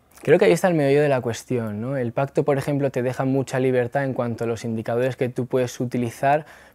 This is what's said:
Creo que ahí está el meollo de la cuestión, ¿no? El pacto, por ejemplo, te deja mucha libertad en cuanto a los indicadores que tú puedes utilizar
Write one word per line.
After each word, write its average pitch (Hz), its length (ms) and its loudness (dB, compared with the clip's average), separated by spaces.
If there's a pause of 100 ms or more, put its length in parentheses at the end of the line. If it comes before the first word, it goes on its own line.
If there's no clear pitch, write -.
(240)
Creo - 160 6
que 214 60 4
ahí 180 60 6
está 175 160 2
el 175 60 2
meollo 143 300 4
de 151 60 2
la 131 120 2
cuestión, 113 580 -4
¿no? 127 160 -6
El 120 160 -4
pacto, 139 320 0
por 139 140 2
ejemplo, 139 320 0
te - 140 -2
deja 127 200 -2
mucha 135 360 0
libertad 127 440 2
en 131 120 -2
cuanto 117 300 -4
a - 20 -2
los 117 180 -4
indicadores 117 500 -2
que 127 140 -2
tú 123 160 -4
puedes 127 340 -2
utilizar 127 680 0 (280)